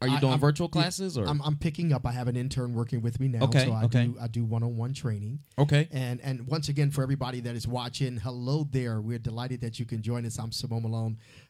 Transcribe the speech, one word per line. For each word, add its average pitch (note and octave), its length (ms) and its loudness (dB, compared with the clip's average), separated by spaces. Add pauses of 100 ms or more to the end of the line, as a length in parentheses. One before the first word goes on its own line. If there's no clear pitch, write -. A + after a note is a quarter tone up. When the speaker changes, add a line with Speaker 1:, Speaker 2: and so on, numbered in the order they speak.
Speaker 1:
are B2+ 60 2
you C3 100 4
Speaker 2:
I, - 20 2
Speaker 1:
doing C3 140 6
Speaker 2:
I'm, B2+ 60 4
Speaker 1:
virtual D3 340 4
Speaker 2:
yeah, E3 80 4
Speaker 1:
classes F3+ 360 -2
or? G#2 80 0
Speaker 2:
I'm, D3 160 2
I'm D3 160 2
picking E3 360 0
up. - 120 0
I A#2+ 60 0
have B2 160 -2
an B2 80 0
intern B2 380 -2
working A#2 280 -2
with A#2 200 -2
me C3 80 2
now, A#2+ 160 4
Speaker 1:
Okay, B2+ 200 6
Speaker 2:
so A#2+ 80 2
I A2 120 2
Speaker 1:
okay. A#2+ 220 6
Speaker 2:
do, A#2+ 140 -2
I A#2+ 60 -6
do A#2 180 -2
one-on-one A#2 480 -2
training. A2+ 460 -4 (180)
Speaker 1:
Okay. D3 340 4
Speaker 2:
And, B2 300 -2
and B2+ 240 -4
once D3 240 -2
again, C#3+ 220 2
for C#3 120 0
everybody B2+ 380 -2
that A#2+ 140 -4
is A2+ 120 -4
watching, B2 500 -2
hello C3 520 -2
there. A#2+ 320 0
We're A#2 160 -4
delighted A#2 440 -4
that A2+ 180 -6
you A#2+ 60 -2
can A2+ 160 -6
join A#2 240 -2
us. A2+ 120 -6
I'm A2+ 140 -6
Simone A#2 320 -4
Malone, A2+ 340 -2 (320)